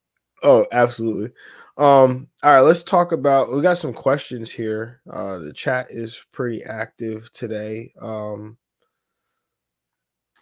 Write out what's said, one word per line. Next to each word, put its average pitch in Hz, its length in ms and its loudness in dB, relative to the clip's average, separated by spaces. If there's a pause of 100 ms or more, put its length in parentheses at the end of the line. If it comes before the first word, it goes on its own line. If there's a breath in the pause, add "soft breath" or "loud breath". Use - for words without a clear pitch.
(440)
Oh, 120 280 6
absolutely. 117 600 0 (460 loud breath)
Um, 131 500 4 (160)
all 147 100 6
right, 131 80 8
let's 170 220 4
talk 175 280 0
about, 135 420 0
we 143 80 -2
got 175 160 2
some 139 160 -8
questions 131 580 -6
here. 113 580 -10
Uh, 95 300 -10
the 73 140 -14
chat 127 360 -6
is 117 420 -14
pretty 120 320 -8
active 113 680 -12
today. 110 680 -12
Um, 107 560 -12 (1800)